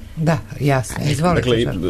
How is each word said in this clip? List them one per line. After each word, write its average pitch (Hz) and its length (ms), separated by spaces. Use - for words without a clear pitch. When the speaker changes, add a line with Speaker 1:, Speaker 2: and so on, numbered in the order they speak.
Speaker 1:
Da, 156 240
jasno. 135 360
Izvolite, 139 340
Speaker 2:
Dakle, 117 180
i, 120 60
Speaker 1:
Žarko. 98 260